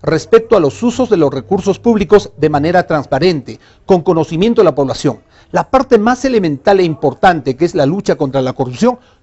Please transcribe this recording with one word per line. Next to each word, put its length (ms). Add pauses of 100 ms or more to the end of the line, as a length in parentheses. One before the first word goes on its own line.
respecto 540
a 40
los 220
usos 280
de 80
los 160
recursos 460
públicos 580
de 120
manera 380
transparente, 720 (260)
con 160
conocimiento 600
de 40
la 100
población? 440 (320)
La 180
parte 280
más 260
elemental 560
e 40
importante, 720
que 100
es 100
la 100
lucha 300
contra 260
la 120
corrupción, 460 (240)